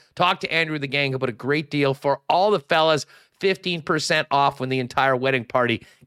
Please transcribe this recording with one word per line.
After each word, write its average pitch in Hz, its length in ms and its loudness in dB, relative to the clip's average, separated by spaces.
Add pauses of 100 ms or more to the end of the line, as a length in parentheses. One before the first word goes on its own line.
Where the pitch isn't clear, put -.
(160)
talk 180 260 0
to - 100 -8
Andrew, 160 260 -2
the 143 100 -6
gang 139 260 -2
about 131 160 -2
a 117 40 -4
great 143 380 -4
deal 139 220 2
for 139 340 -2
all 185 240 2
the 196 80 2
fellas. 160 460 2 (360)
Fifteen 185 400 -2
percent 156 500 0
off 139 300 2
when 127 80 -4
the 131 100 -2
entire 131 340 0
wedding 127 300 0
party 120 420 0 (220)